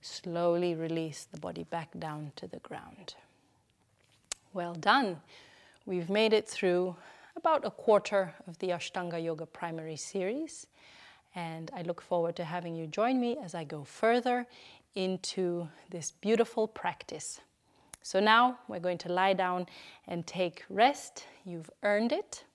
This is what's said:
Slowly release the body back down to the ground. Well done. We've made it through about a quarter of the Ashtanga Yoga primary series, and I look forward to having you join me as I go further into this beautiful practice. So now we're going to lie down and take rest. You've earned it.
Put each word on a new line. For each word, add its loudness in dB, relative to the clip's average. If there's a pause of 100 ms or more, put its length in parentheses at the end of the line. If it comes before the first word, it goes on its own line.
Slowly 0
release -4
the -14
body -8
back -8
down -8
to -14
the -14
ground. -16 (1400)
Well -6
done. 4 (680)
We've -2
made 4
it 2
through 0 (400)
about 2
a -2
quarter 2 (140)
of -16
the -2
Ashtanga -4
Yoga -4
primary -8
series, -6 (680)
and -8
I -8
look -2
forward 2
to -4
having -4
you -6
join 2
me 0
as -10
I -4
go -10
further 2 (500)
into -2 (220)
this -8
beautiful 2
practice. -8 (640)
So 0
now 6
we're -8
going -2
to -10
lie 4
down 0 (420)
and -4
take -4
rest. 2 (180)
You've -10 (140)
earned 4
it. -4 (100)